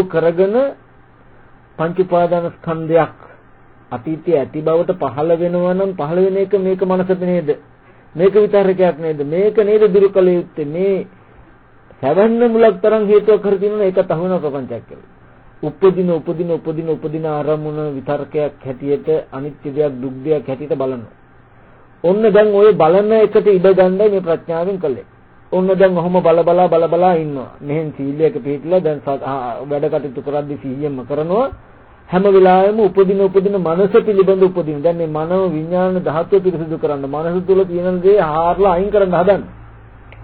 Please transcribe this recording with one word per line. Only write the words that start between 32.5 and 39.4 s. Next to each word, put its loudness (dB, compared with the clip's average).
උපදින, 2
උපදින 0
මනස 0
පිළිබඳ 2
උපදින. 0
දැන් 0
මේ -4
මනෝ -2
විඥාන -2
ධාතුව 0
පිරිසිදු -2
කරන්න -4
මනස -4
තුල 2
තියෙන -2
දේ 4
හාරලා 2
අයින් 0
කරන්න 2
හදන්න. 2